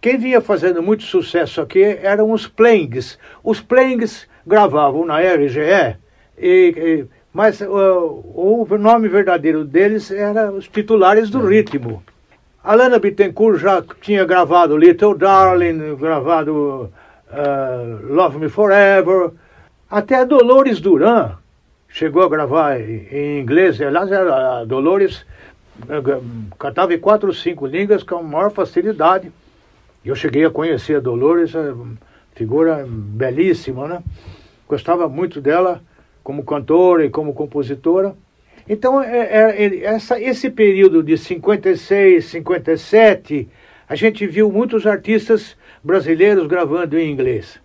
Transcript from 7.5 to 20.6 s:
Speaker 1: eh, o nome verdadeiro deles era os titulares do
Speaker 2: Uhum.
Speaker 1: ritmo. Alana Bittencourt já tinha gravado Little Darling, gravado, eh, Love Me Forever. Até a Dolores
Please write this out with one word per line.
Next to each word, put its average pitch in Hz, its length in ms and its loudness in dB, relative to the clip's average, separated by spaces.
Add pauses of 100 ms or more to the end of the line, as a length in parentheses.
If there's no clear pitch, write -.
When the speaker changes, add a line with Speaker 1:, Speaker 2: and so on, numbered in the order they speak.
Speaker 1:
eh, 202 60 -8
o 190 1000 0 (140)
nome 220 280 4
verdadeiro 170 560 0
deles 190 460 0
era 208 420 -2
os 196 160 -12
titulares 214 640 2
do 247 120 -4
Speaker 2:
Uhum. 214 60 0
Speaker 1:
ritmo. 127 560 0 (580)
Alana 240 380 4
Bittencourt 202 580 0
já 180 240 0 (200)
tinha 196 240 0
gravado 165 500 2
Little 175 420 4
Darling, 175 800 2
gravado, 147 960 -2 (400)
eh, 131 680 -6 (120)
Love 147 280 0
Me 156 120 -6
Forever. 196 840 2 (580)
Até 208 260 -2
a 254 100 2
Dolores 254 560 4